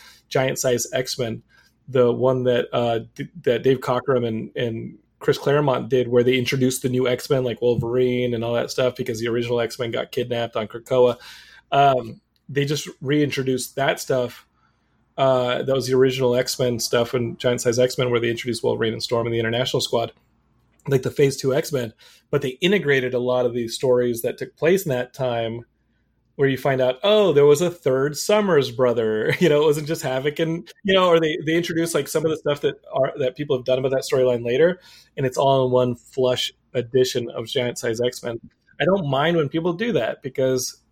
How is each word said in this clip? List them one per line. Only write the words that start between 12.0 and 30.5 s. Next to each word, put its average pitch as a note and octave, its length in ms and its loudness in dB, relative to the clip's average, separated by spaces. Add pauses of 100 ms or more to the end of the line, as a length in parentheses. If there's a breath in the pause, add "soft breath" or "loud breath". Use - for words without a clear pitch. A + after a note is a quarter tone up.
they C#3+ 160 -2
just C#3+ 220 -4 (140)
reintroduced C3+ 760 -2
that C#3+ 240 0
stuff. B2 460 -4 (720)
Uh, B2+ 460 2
that C3+ 120 0
was B2 120 -2
the C3 80 0
original C3 400 4
X-Men B2 440 0
stuff A#2 360 0
and A#2 240 -4
Giant B2 220 0
Size A#2+ 180 0
X-Men, B2+ 320 2
where A#2+ 80 2
they A#2 100 0
introduced A2+ 340 -4
Wolverine A#2 300 0
and A#2 80 -10
Storm A#2 240 -2
and A#2 80 -4
the A2+ 60 0
International A#2 420 -2
Squad, A#2 300 -2 (760)
like C3+ 140 2
the B2+ 100 -6
Phase C#3 260 2
Two C3 180 -2
X-Men. B2+ 380 -4 (360 soft breath)
But D3 140 0
they C3 60 -4 (120)
integrated C#3 540 2
a B2 40 -2
lot B2 280 0
of A#2 60 -8
these A#2 200 -4
stories B2 480 0
that A#2+ 160 -4
took - 180 -12
place F#3+ 300 -2
in D#3+ 40 -4
that B2 260 -4
time, A#2 500 -4 (720)
where C#3 120 2
you C3 100 0
find C3 240 0
out, B2+ 200 0
oh, G#3 320 4
there C#3+ 140 8
was D3 140 6
a F3 100 0
third C#3+ 440 0
Summers F#3 540 2
brother. A#2 680 0
<laughs> - 20 -6
You E3+ 100 6
know, D3 140 4
it - 20 4
wasn't D3+ 220 2
just D3+ 160 -4
Havoc, C3+ 340 -4
and, E3 340 -4 (120)